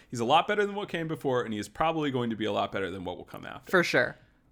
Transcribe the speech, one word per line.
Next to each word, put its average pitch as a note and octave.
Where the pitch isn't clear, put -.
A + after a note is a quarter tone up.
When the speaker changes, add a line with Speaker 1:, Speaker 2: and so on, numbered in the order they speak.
Speaker 1:
He's A#2+
a A#2
lot D3+
better G#3
than G3+
what G3+
came E3
before, C3
and A2
he G#2+
is G#2
probably D#3
going A#2+
to A2
be G#2+
a G#2
lot G#2
better G2
than F#2+
what F2+
will E2+
come -
after. -
Speaker 2:
For F3+
sure. B2